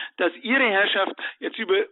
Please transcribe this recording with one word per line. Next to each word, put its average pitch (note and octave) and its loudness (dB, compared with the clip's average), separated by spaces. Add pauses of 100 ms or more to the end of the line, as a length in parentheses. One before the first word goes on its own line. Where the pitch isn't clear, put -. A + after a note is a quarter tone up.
(180)
dass F3 2
ihre B3+ 2
Herrschaft G3 0 (240)
jetzt - -8
über F#3+ 0 (180)